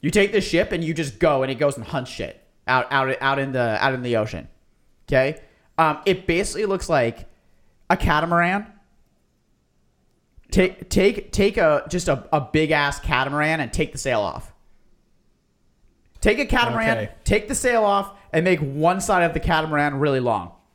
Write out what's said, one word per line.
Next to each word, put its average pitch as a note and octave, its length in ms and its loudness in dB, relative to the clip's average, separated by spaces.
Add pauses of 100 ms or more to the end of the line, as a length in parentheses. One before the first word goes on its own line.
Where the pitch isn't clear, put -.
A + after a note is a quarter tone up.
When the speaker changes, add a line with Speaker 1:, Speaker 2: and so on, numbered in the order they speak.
Speaker 1:
You D3 100 -2
take G3+ 200 2
the G3+ 100 2
ship F3+ 300 0
and E3 120 -4
you D#3+ 100 -4
just D3 260 -6
go C#3+ 240 2
and C3+ 80 -4
it C3 40 -4
goes C#3 220 0
and A#2 80 -12
hunts C3 240 -8
shit - 320 -12 (260)
out, B2+ 220 2
out, C3+ 320 0
out C3+ 160 0
in C3+ 140 -4
the, A#2+ 320 0
out C3+ 100 2
in B2+ 80 -6
the B2 140 -2
ocean. G#2+ 320 -4 (600)
Okay? C#3 320 2 (380)
Um, D3+ 280 2
it F#3 200 0
basically F#3+ 400 -2
looks G3 240 -2
like A#2+ 380 0 (640)
a - 80 4
catamaran. E3+ 680 0 (1900)
Take, F#3 380 0
take, - 420 0
take G3+ 260 0
a, D3+ 320 4
just E3+ 180 -4
a, C#3 280 0
a D3 60 2
big D#3 300 0
ass C#3+ 280 0
catamaran D3 600 0
and B2 120 -6
take D3 200 -4
the - 80 -12
sail A#2 220 0
off. - 300 -6 (1700)
Take A#3 180 2
a C#4+ 60 0
catamaran, A3+ 520 0
Speaker 2:
Okay. G#3 120 -6 (140)
Speaker 1:
take G#3 240 0
the C#4 80 -4
sail A#3+ 300 2
off, G3+ 260 0 (220)
and D#3+ 100 2
make F3+ 160 2
one D3+ 400 0
side F#3+ 240 2
of E3 100 0
the - 60 -2
catamaran D3+ 600 0
really C#3 200 2
long. G#2+ 320 -2 (240)